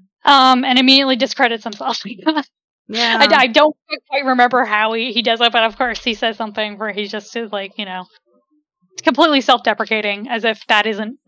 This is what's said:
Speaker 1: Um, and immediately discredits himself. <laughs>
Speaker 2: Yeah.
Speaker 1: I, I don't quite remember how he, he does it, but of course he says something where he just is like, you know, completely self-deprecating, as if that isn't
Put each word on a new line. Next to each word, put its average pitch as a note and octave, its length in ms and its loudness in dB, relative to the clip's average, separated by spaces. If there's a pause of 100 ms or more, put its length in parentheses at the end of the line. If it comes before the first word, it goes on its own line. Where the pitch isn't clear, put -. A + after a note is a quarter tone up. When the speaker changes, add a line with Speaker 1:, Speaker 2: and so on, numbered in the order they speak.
(320)
Speaker 1:
Um, C4 340 4
and B3+ 140 2
immediately C4+ 360 4
discredits A#3 480 -2
himself. - 440 -8
<laughs> G3+ 40 -12 (800)
Speaker 2:
Yeah. A3+ 300 -2
Speaker 1:
I, C#4+ 220 6
I B3 60 2
don't D4 280 2 (340)
quite C#4+ 140 -4
remember B3 400 2
how G#3+ 300 0
he, A3+ 180 -4
he A3+ 100 -4
does A3+ 200 0
it, A#3 100 2
but A3+ 120 2
of A3 140 -2
course A#3+ 240 -4
he A#3 120 -4
says A3+ 240 -4
something G#3+ 400 -8
where G#3 160 -8
he G3+ 160 -6
just G#3 260 -10
is A3+ 160 -8
like, G3 260 -8
you G#3+ 60 -8
know, F#3 220 -10 (1000)
completely D4 380 2
self-deprecating, G#3+ 880 -2
as A#3 160 -6
if A3 220 -4
that G#3 200 2
isn't G#3+ 300 -6 (100)